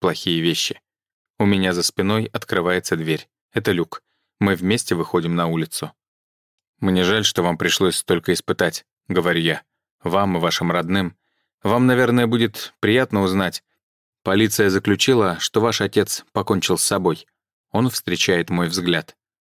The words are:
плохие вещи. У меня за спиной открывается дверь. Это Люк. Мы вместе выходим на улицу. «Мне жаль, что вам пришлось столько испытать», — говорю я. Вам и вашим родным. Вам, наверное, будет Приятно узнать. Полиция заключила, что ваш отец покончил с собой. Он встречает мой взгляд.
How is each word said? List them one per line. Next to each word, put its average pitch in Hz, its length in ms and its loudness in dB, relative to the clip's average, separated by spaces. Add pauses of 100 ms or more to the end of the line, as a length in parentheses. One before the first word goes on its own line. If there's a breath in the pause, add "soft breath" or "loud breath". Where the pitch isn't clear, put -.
плохие 82 400 -2
вещи. 82 400 -2 (580)
У 107 60 0
меня 95 280 2
за 87 100 -2
спиной 107 440 -2
открывается 90 680 -2
дверь. 80 320 -4 (240)
Это 110 200 0
Люк. 85 300 -4 (380)
Мы 98 140 2
вместе 92 400 -2
выходим 85 400 -2
на 85 140 0
улицу. 82 440 -6 (880)
«Мне 92 240 2
жаль, 104 200 2
что - 180 0
вам 85 160 0
пришлось 87 380 0
столько - 360 0
испытать», — - 520 -2 (240)
говорю 87 320 0
я. 80 220 -2 (400)
Вам 92 340 0
и 85 40 -2
вашим 85 320 -2
родным. 87 440 -2 (460)
Вам, 120 240 2
наверное, 123 400 4
будет 113 480 -2 (180)
Приятно 113 300 2
узнать. 95 420 -2 (580)
Полиция 104 460 2
заключила, 98 720 2
что - 220 0
ваш 113 180 0
отец 98 520 -2
покончил 95 440 0
с - 80 -2
собой. 90 420 0 (440)
Он 120 180 2
встречает 87 600 -2
мой 87 180 0
взгляд. 87 480 -2 (280)